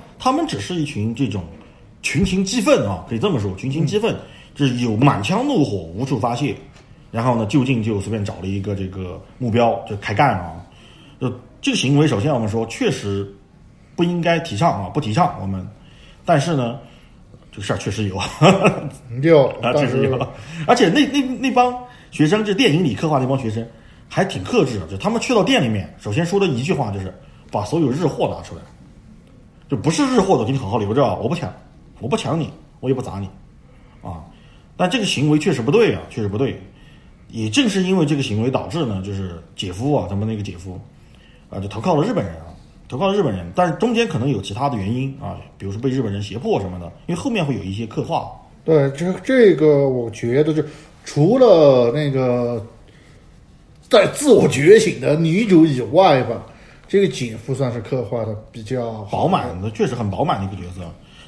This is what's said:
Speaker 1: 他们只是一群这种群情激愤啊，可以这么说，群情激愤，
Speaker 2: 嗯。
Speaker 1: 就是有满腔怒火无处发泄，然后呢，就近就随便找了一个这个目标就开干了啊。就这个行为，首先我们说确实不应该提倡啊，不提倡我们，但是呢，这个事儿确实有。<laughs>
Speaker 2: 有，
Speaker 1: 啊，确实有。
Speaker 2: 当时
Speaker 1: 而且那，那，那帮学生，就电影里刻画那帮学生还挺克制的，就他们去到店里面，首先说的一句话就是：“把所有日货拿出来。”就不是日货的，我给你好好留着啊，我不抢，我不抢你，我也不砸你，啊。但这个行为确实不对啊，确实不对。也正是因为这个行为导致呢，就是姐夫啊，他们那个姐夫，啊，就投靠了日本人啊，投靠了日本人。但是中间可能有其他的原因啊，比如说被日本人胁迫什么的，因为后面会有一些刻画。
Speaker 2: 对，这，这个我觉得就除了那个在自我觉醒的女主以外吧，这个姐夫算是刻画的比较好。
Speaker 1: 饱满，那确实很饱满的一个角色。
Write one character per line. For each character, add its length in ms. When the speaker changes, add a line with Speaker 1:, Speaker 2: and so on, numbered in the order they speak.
Speaker 1:
他 120
们 160
只 140
是 140
一 100
群 300
这 120
种 160
群 200
情 220
激 160
愤 260
啊， 220
可 60
以 40
这 120
么 100
说， 160
群 140
情 160
激 120
愤， 160
Speaker 2:
嗯。 60
Speaker 1:
就 100
是 100
有 200
满 260
腔 240
怒 160
火 140
无 80
处 160
发 160
泄， 220
然 120
后 140
呢， 80
就 180
近 200
就 180
随 100
便 140
找 160
了 60
一 120
个 160
这 120
个 340
目 140
标 360
就 120
开 160
干 240
了 60
啊。 200
就 100
这 120
个 40
行 220
为， 80
首 120
先 140
我 60
们 100
说 160
确 260
实 400
不 80
应 160
该 220
提 160
倡 280
啊， 40
不 100
提 140
倡 300
我 40
们， 220
但 160
是 160
呢， 220
这 60
个 40
事 120
儿 20
确 140
实 180
有。 80
<laughs> 520
Speaker 2:
有， 260
Speaker 1:
啊， 140
确 120
实 180
有。 120
Speaker 2:
当 100
时 400
Speaker 1:
而 80
且 140
那， 200
那， 120
那 140
帮 260
学 160
生， 160
就 120
电 200
影 80
里 120
刻 160
画 80
那 80
帮 120
学 120
生 120
还 160
挺 180
克 220
制 140
的， 80
就 100
他 140
们 100
去 140
到 100
店 180
里 60
面， 320
首 100
先 140
说 160
的 60
一 160
句 100
话 180
就 80
是 140
：“把 100
所 160
有 120
日 160
货 280
拿 80
出 120
来。” 80
就 80
不 140
是 160
日 120
货 180
的， 40
我 60
给 40
你 60
好 140
好 80
留 160
着 100
啊， 160
我 80
不 60
抢， 180
我 80
不 80
抢 240
你， 100
我 80
也 60
不 80
砸 160
你， 100
啊。 220
但 120
这 80
个 80
行 240
为 80
确 120
实 120
不 80
对 240
啊， 160
确 100
实 80
不 80
对。 240
也 200
正 180
是 160
因 140
为 80
这 100
个 80
行 200
为 80
导 160
致 180
呢， 180
就 80
是 320
姐 160
夫 220
啊， 120
他 80
们 140
那 80
个 60
姐 160
夫， 200
啊， 100
就 80
投 140
靠 160
了 100
日 60
本 100
人 120
啊， 180
投 120
靠 100
了 60
日 80
本 120
人。 200
但 120
是 100
中 180
间 120
可 120
能 100
有 100
其 140
他 160
的 80
原 160
因 260
啊， 200
比 80
如 80
说 80
被 80
日 140
本 100
人 100
胁 140
迫 240
什 100
么 80
的， 60
因 80
为 0
后 160
面 120
会 120
有 100
一 80
些 140
刻 180
画。 260
Speaker 2:
对， 240
这， 200
这 320
个 320
我 220
觉 340
得 80
就 100
除 320
了 540
那 180
个 520
在 240
自 180
我 160
觉 320
醒 220
的 160
女 300
主 180
以 160
外 440
吧， 180
这 140
个 80
姐 260
夫 200
算 180
是 80
刻 240
画 220
的 100
比 100
较 300
好。 0
Speaker 1:
饱 220
满， 360
那 80
确 160
实 80
很 160
饱 120
满 160
的 60
一 100
个 80
角 120
色。 80